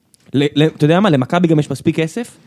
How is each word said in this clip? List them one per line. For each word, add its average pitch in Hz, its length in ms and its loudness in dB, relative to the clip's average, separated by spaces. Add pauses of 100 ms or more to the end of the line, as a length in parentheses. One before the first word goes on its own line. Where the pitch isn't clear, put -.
(340)
ל-, 143 120 0 (100)
ל-, 151 120 2
אתה 156 180 -2
יודע 165 140 4
מה? 208 100 2
למכבי 165 380 0
גם 160 120 2
יש 147 120 -2
מספיק 156 240 -4
כסף 165 520 -6